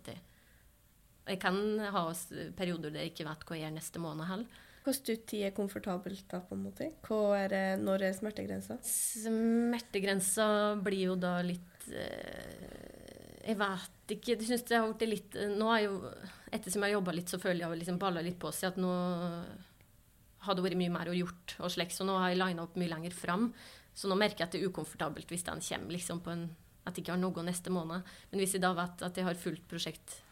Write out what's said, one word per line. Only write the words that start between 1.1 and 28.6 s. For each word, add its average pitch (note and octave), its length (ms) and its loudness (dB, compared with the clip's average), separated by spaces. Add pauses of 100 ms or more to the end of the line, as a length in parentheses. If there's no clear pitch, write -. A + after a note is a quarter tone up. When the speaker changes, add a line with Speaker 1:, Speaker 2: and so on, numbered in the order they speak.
Speaker 1:
Jeg F#3+ 140 -2
kan F#3+ 140 4 (380)
ha F#3 180 4
s-, E3+ 160 -8 (300)
perioder E3+ 360 -2
der D3+ 140 -4
jeg D#3+ 80 -8
ikke E3 100 -6
vet D#3 220 -8
hva E3 100 -6
jeg D#3 80 -4
gjør D#3 80 -6
neste D#3 300 -8
måned D#3+ 260 -4
heller. G#3 300 -6 (200)
Speaker 2:
Hvor C4+ 180 0
stor A3+ 200 0 (120)
tid G#3 160 -2
er G3 80 0
komfortabelt G3 760 -2
da, F3+ 120 -4
på F#3+ 160 -8
en G3 80 -4
måte? G3 220 -6 (180)
Hva A3 120 2 (180)
er G3 180 2
det, F#3+ 100 2 (160)
når G3 280 2
er F#3+ 100 0
smertegrensa? G3+ 640 -6
Speaker 1:
Smertegrensa A3 1700 2 (340)
blir F#3+ 300 2
jo F#3 100 2
da F3+ 140 2 (100)
litt, F3+ 480 -6
eh, - 1500 -10
jeg G#3+ 120 0
vet G3 580 -2
ikke, A#3 180 2
jeg A3 140 -2
synes A#3+ 180 2
det A#3 140 6
har A3 100 4
vært A3 200 0
litt, G3 280 -4 (200)
nå A3 160 4
er A3 120 6
jo, G3 140 0 (540)
ettersom F#3+ 280 0
jeg G3+ 80 4
har G#3 80 4
jobbet F3+ 220 2
litt, F3 140 -4
så F#3 80 0
føler F3 240 2
jeg E3 180 -2
liksom F3+ 180 0
ballet F3 240 0
litt F3+ 160 -4
på D#3 120 -2
seg F#3 200 -2
at F#3+ 80 0
nå F3+ 120 2 (1500)
har F#3+ 160 2
det F#3 80 4
vært F3+ 160 4
mye F3 160 2
mer E3+ 160 -2
å F3+ 40 2
gjort - 440 -4
og F3 80 0
slik, F3 240 -2
så F#3+ 160 -2
nå F#3+ 80 4
har F#3 160 6
jeg F#3 80 4
linet F3 240 2
opp F3 160 -6
mye E3+ 80 2
lenger E3 240 -4
fram. A3 380 2 (420)
Så - 160 -4
nå F#3 80 6
merker G3+ 240 4
jeg E3+ 80 0
at - 60 -14
det F3+ 80 2
er F#3 80 2
ukomfortabelt D#3 580 -4
hvis F3 160 -4
den D#3+ 160 -4
kommer - 320 -4
liksom F3 320 -4
på E3+ 80 -4
en, E3+ 120 -4 (420)
at F3+ 100 -6
jeg F3+ 80 -4
ikke - 80 -2
har F3+ 80 2
noe F3+ 240 0
neste F3+ 240 -2
måned. F3 320 0 (300)
Men G3 100 2
hvis F#3+ 160 2
jeg F#3 80 0